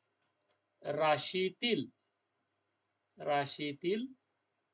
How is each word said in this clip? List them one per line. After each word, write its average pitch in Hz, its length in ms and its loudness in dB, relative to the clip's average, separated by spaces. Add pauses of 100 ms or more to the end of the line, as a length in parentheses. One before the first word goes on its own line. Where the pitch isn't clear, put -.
(840)
राशीतील, 156 1040 2 (1300)
राशीतील 151 880 -2 (680)